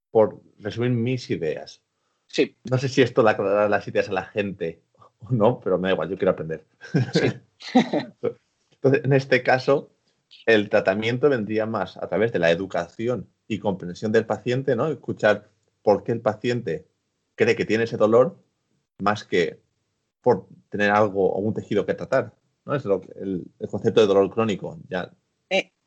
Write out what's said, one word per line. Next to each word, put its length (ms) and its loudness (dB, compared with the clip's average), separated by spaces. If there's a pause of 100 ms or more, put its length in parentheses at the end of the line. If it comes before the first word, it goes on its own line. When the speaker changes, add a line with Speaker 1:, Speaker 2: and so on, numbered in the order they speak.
(120)
Speaker 1:
por 280 2 (200)
resumir 320 -4
mis 400 -4
ideas. 500 -8 (460)
Speaker 2:
Sí. 280 -2 (140)
Speaker 1:
No 80 2
sé 100 -4
si 140 2
esto 220 2
le 80 6
aclarará 360 2
las 200 -2
ideas 220 -2
a 40 -8
la 120 -4
gente 580 -6 (360)
o 120 -12
no, 280 2
pero 200 0
me 80 -2
da 60 2
igual, 160 -2
yo 80 -6
quiero 140 2
aprender. 320 -6 (500)
Speaker 2:
Sí. 180 0 (420)
Speaker 1:
<laughs> 80 6 (920)
Entonces, 320 0
en 100 2
este 280 2
caso, 480 0 (560)
el 240 4
tratamiento 600 2
vendría 360 -2
más 320 -6
a 100 -10
través 240 0
de 60 -2
la 140 4
educación 760 -4 (200)
y 100 -4
comprensión 540 -6
del 160 2
paciente, 480 -2
¿no? 120 -2
Escuchar 600 -2 (320)
por 220 2
qué 80 -4
el 100 -4
paciente 640 -4 (480)
cree 220 2
que 100 -2
tiene 200 0
ese 120 -6
dolor, 400 4 (600)
más 240 -2
que 360 -2 (640)
por 260 2 (220)
tener 220 0
algo 400 2
o 80 -4
un 140 -2
tejido 320 -2
que 100 -2
tratar, 380 -4 (320)
¿no? 100 -4
Es 100 -6
lo, 160 0 (140)
el, 280 -6 (160)
el 80 -8
concepto 340 2
de 60 6
dolor 220 4
crónico, 480 -4 (100)
ya. 220 -8 (400)
Speaker 2:
Eh, 220 -2 (140)